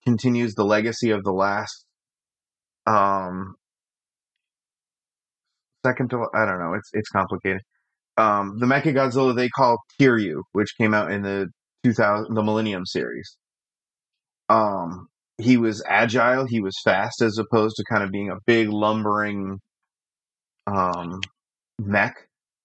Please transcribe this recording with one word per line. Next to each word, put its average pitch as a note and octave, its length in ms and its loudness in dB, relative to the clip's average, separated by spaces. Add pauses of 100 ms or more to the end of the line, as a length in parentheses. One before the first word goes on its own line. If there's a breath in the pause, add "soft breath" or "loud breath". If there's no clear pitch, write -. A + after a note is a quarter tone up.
continues A#2+ 500 0
the G#2+ 100 2
legacy A2 460 0
of G2+ 140 -2
the G2+ 80 -2
last, G2+ 520 -2 (1000)
um, F#2+ 680 0 (2250)
second B2+ 260 0
to, A#2 240 -4
I A2 100 4
don't F#2+ 140 -2
know, F2 160 -4
it's, G#2+ 180 -8
it's G#2+ 180 -4
complicated. F#2+ 520 -2 (540)
Um, G#2 420 0
the B2 80 0
Mechagodzilla C3+ 680 2
they B2 140 0
call A#2+ 300 2 (220)
Kiryu, G#2+ 420 2 (100)
which G2+ 260 -2
came A2 160 2
out F2 160 0
in G2+ 120 -4
the G2 260 -4 (360)
two B2 80 4
thousand, G#2+ 420 0
the A2 80 0
Millennium G#2+ 420 -2
series. A#1+ 520 -8 (1120)
Um, F#2+ 580 0 (320)
he B2 180 4
was A2+ 320 0
agile, A#2+ 580 2
he A#2 140 -2
was G2 240 -4
fast, G#2 380 0
as A2 160 0
opposed A2 380 0
to G2+ 120 -6
kind G#2+ 140 0
of G2 80 -4
being G2+ 200 -6
a F#2+ 60 -8 (100)
big A2+ 220 4
lumbering, G#2 920 -2 (1080)
um, F2+ 540 -2 (580)
mech. G#2 360 2 (500)